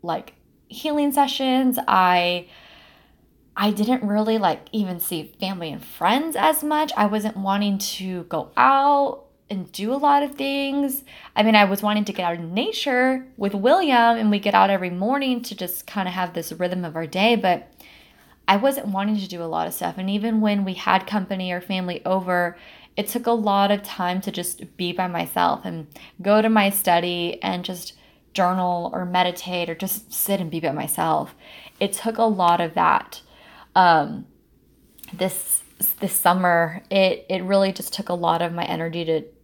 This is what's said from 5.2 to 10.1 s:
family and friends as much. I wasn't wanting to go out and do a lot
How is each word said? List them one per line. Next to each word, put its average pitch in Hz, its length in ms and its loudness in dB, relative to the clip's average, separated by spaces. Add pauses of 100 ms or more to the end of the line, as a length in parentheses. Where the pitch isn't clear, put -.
family 180 320 -6
and 165 120 -12
friends 269 540 0
as 311 260 2
much. 302 320 0
I 208 100 2
wasn't 208 320 -2
wanting 196 420 0
to 185 440 -6
go - 320 -6
out 277 720 4 (240)
and 190 220 -8
do 208 200 -4
a 277 60 0
lot 285 240 4